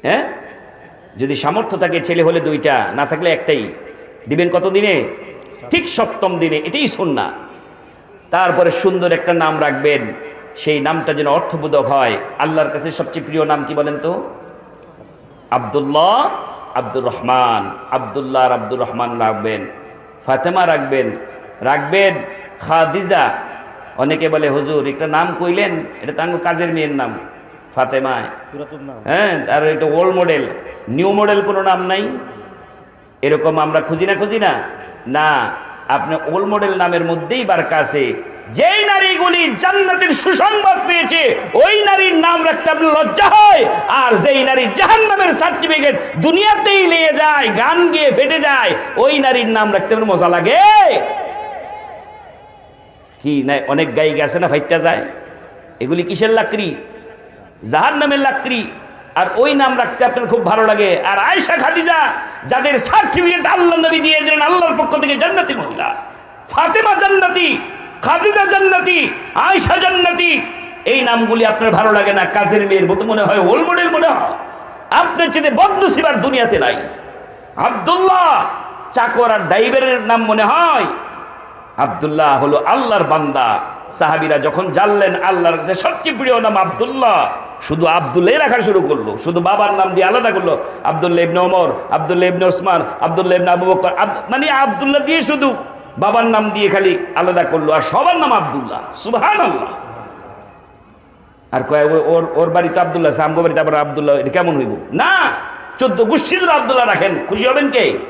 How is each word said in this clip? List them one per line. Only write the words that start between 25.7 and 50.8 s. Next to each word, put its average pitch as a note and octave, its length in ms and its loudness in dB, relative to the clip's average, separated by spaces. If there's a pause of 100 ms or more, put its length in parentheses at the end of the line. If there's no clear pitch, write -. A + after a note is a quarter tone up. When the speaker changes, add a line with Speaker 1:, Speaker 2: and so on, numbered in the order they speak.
Speaker 1:
এটা C#3 100 -8
তো C#3+ 100 -6
আঙ্গো E3+ 160 -4
কাজের E3+ 360 -2
মেয়ের D#3 220 -2
নাম A2+ 240 -6 (560)
ফাতেমা।" C3 460 -2 (300)
Speaker 2:
পুরাতন D3 300 -14
নাম। C3+ 220 -16
Speaker 1:
হ্যাঁ, E3+ 480 -2
আর D3 120 2
এটা D#3 220 0
ওল্ড F3 320 2
মডেল, D#3+ 280 2 (420)
নিউ E3+ 260 0
মডেল G3+ 280 2
কোনো G3 220 -2
নাম F#3 220 0
নাই। G3 240 -2 (1120)
এরকম D3+ 380 0
আমরা D3+ 220 0
খুঁজি - 240 -2
না, G3 100 0
খুঁজি G#3 240 -2
না? D3 240 0 (440)
না, C3+ 440 0 (380)
আপনি C#3+ 280 -2 (140)
ওল্ড G3 160 -2
মডেল G3+ 280 0
নামের F3 280 0
মধ্যেই E3+ 420 -4
বারকা E3 320 0
আছে। C#3 360 0 (380)
যেই F#4+ 340 2
নারীগুলি F4 720 2
জান্নাতের F#4 520 2
সুসংবাদ F#4+ 680 2 (100)
পেয়েছে, E4 480 2 (180)
ওই G#4 320 4
নারীর F#4+ 300 4
নাম D#4+ 300 2
রাখতে D#4+ 260 0
আপনার D#4+ 200 2
লজ্জা D4+ 340 2
হয়, G4+ 400 8 (220)
আর B3 260 2
যেই B3+ 300 4
নারী B3+ 320 2
জাহান্নামের G4+ 580 4
সার্টিফিকেট D#4 600 0 (240)
দুনিয়াতেই G4 680 4
নিয়ে E4 260 4
যায়, D4 340 2 (100)
গান E4 340 2
গেয়ে D4+ 200 4
ফেটে D4 280 2
যায়, C4+ 320 2 (260)
ওই C#4 220 2
নারীর B3 280 2
নাম G#3+ 260 2
রাখতে G3 220 0
আপনার A3 140 0
মজা F3 200 2
লাগে? F3 280 2 (2750)